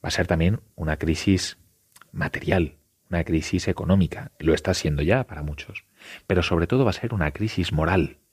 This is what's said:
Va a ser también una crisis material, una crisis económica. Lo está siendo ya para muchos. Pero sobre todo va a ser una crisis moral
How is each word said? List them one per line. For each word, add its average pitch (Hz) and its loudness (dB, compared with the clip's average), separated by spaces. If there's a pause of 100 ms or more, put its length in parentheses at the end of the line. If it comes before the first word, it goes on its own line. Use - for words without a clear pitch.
Va - -6
a - -4
ser 90 0
también 85 2 (140)
una 76 -2
crisis - 0 (540)
material, - -2 (320)
una 85 0
crisis 87 -2
económica. 90 0
Lo 80 2
está - -2
siendo 73 0
ya 110 2
para 78 -12
muchos. - -12 (420)
Pero 90 4
sobre 85 2
todo 131 2
va 107 4
a 85 -2
ser - -6
una 80 0
crisis 92 -2
moral 80 0 (120)